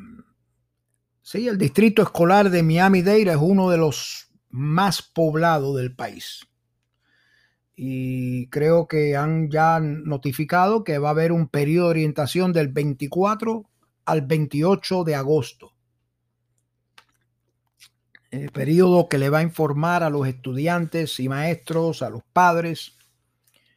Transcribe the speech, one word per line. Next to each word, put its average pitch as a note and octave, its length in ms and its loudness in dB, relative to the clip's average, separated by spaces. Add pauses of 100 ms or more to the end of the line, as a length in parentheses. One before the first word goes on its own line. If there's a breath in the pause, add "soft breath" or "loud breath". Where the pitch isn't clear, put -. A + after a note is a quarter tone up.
(1200)
sí, - 240 -8
el A3+ 120 -2
distrito G3+ 440 4
escolar F#3+ 480 4
de F3 140 2
Miami-Dade F#3 680 4
es D#3+ 60 2
uno F#3 320 4
de F3 80 2
los - 540 -4 (180)
más D#3 520 -2
poblados D#3 760 0
del B2+ 180 -4
país. - 540 -14 (1300)
Y B2+ 720 -6
creo E3 400 0
que D3 300 0
han D#3 320 -2
ya D#3+ 320 2
notificado D#3 1040 -2
que D3+ 140 -2
va D3 100 -2
a - 20 0
haber D#3+ 220 0
un E3 160 0
periodo D#3 380 0
de E3+ 40 2
orientación D#3+ 640 -2
del D#3 160 0
veinticuatro F3+ 1000 -4 (360)
al D#3+ 160 0
veintiocho D#3+ 840 -2
de D#3 120 -2
agosto. C#3 580 -4 (2500)
Eh, C#3 240 -10
periodo E3+ 560 4
que D3 80 2
le C#3 120 0
va D3+ 100 2
a D#3+ 40 0
informar E3 600 0
a D#3+ 60 0
los C#3+ 200 -2
estudiantes D3+ 920 -4
y B2+ 80 -2
maestros, D#3+ 720 -4
a A#2+ 80 -6
los A2+ 220 -14
padres, E3+ 680 0 (800)